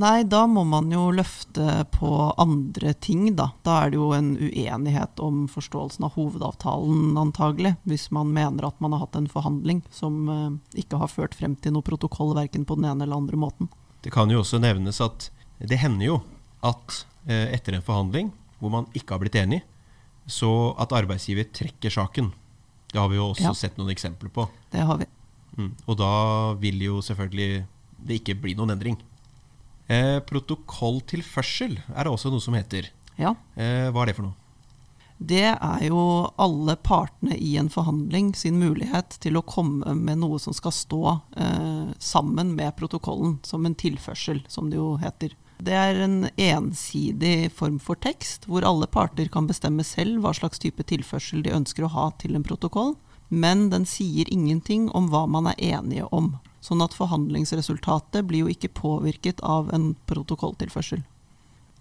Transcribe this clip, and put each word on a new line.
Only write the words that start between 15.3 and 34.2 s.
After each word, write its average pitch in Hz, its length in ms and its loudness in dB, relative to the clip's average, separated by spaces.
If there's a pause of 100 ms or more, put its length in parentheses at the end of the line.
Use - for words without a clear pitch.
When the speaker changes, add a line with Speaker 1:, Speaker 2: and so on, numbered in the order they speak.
Speaker 2:
det 120 200 -2
hender 117 280 2
jo 127 160 2 (400)
at, - 420 -4 (220)
eh, 113 260 0
etter 120 220 -4
en 90 80 -2
forhandling 107 480 0 (300)
hvor 107 100 -2
man 113 240 -2
ikke - 160 -8
har 95 80 -2
blitt 98 240 -2
enig, 120 200 2 (640)
så 117 520 2
at 120 120 -2
arbeidsgiver 101 600 -2
trekker - 400 -6
saken. 101 400 0 (600)
Det - 80 0
har 98 80 4
vi 98 80 2
jo 101 180 0
også - 80 -4
Speaker 1:
Ja. 170 100 4
Speaker 2:
sett - 240 -4
noen 98 140 -2
eksempler 90 400 -8
på. 117 180 -2 (220)
Speaker 1:
Det 175 160 -2
har 156 120 2
vi. - 80 -4 (520)
Speaker 2:
Mm, 101 140 -4 (160)
og 110 100 2
da 107 560 2
vil 101 260 -2
jo 98 200 -2
selvfølgelig 98 640 -4 (420)
det 113 160 -2
ikke 101 180 -4
bli 92 140 -4
noen 110 160 0
endring. 104 260 -2 (920)
Eh, 131 320 2
protokolltilførsel 139 1500 -4 (240)
er 143 80 -2
det 151 80 0
også 135 180 -2
noe 131 100 2
som 120 140 -2
heter. 98 320 -2 (320)
Speaker 1:
Ja. 170 140 2 (240)
Speaker 2:
Eh, 127 340 0
hva 120 120 2
er 120 40 4
det 101 100 0
for 104 60 -6